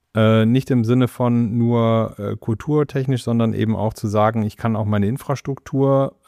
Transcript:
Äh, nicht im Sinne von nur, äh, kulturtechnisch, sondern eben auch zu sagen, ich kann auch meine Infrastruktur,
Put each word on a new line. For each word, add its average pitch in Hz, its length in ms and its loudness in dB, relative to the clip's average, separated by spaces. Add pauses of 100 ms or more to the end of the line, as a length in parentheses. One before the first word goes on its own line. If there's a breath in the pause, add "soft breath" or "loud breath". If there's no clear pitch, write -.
(180)
Äh, 110 300 4
nicht 127 240 0
im 123 120 2
Sinne 123 240 2
von 120 520 -2
nur, 113 580 0
äh, 104 200 -8
kulturtechnisch, 135 840 -2
sondern 117 300 0
eben 107 220 -2
auch 104 180 -2
zu - 140 -6
sagen, 107 340 2
ich 104 160 -4
kann 113 180 -2
auch 104 100 -4
meine 101 220 0
Infrastruktur, 135 1080 -2 (120)